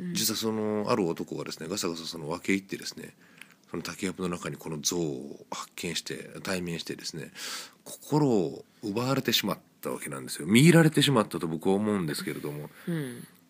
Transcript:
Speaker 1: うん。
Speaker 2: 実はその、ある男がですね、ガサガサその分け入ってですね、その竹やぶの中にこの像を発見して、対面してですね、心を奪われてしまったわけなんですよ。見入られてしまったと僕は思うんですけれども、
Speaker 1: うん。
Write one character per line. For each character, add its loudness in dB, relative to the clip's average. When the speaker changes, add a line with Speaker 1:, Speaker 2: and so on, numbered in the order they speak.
Speaker 1:
う -8
ん。 -4
Speaker 2:
実 0
は -4
そ 0
の、 0
あ 4
る 4
男 -2
が -6
で -8
す -8
ね、 -8
ガ -4
サ 0
ガ -4
サ -10
そ -8
の -8
分 -4
け -2
入 0
っ -16
て -8
で -10
す -10
ね、 -14
そ -8
の -6
竹 -6
や -2
ぶ -8
の 0
中 -6
に -8
こ -10
の -6
像 0
を -4
発 -10
見 -4
し -4
て、 -10
対 -2
面 -4
し -8
て -6
で -12
す -8
ね、 -10
心 0
を 2
奪 -2
わ 2
れ 2
て 0
し 2
ま 0
っ -8
た -6
わ -6
け -10
な -8
ん -10
で -8
す -6
よ。 -6
見 8
入 12
ら 10
れ 8
て 4
し 6
ま 6
っ -4
た -4
と -4
僕 -2
は 6
思 2
う 2
ん 0
で -2
す -6
け -4
れ -10
ど -6
も、 -8
Speaker 1:
う 0
ん。 -6